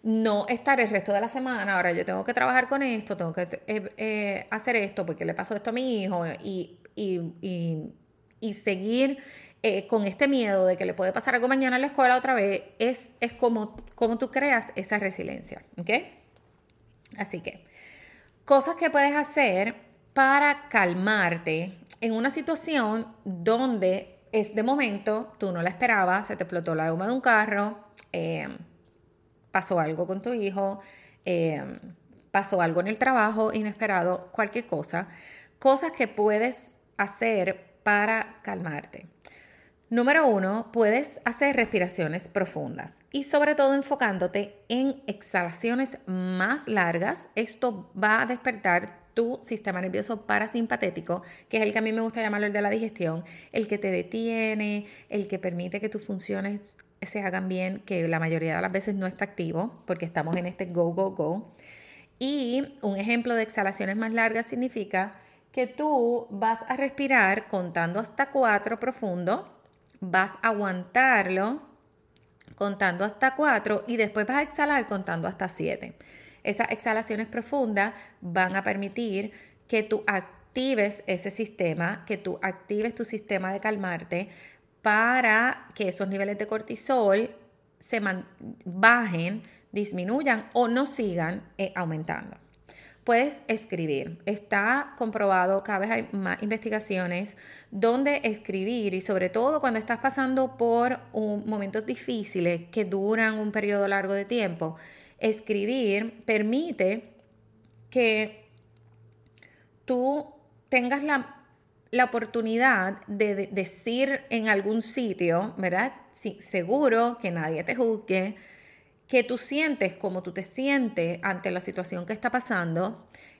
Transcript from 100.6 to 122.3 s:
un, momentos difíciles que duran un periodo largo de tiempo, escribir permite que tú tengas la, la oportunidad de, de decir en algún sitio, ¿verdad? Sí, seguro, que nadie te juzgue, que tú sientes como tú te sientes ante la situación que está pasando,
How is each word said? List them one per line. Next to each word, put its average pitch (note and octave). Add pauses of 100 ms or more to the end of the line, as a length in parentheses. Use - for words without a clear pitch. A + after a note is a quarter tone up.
un, G#3+
momentos G#3
difíciles F#3+
que G#3+
duran G#3+
un G#3+
periodo G3+
largo G3
de G3+
tiempo, F3 (420)
escribir A3
permite A3 (760)
que A3 (1300)
tú C4+ (380)
tengas B3+
la, C#4+ (460)
la B3
oportunidad A3+
de, G#3
de G3
decir A#3+
en A3
algún G#3+
sitio, F#3
¿verdad? F#3+ (200)
Sí, -
seguro, A#3
que F#3+
nadie D#3+
te A#3+
juzgue, G#3 (720)
que B3
tú A#3+
sientes C#4
como F#3
tú F3+
te F#3
sientes A#3
ante F#3+
la F3+
situación F3+
que A3
está G#3+
pasando, F#3+ (320)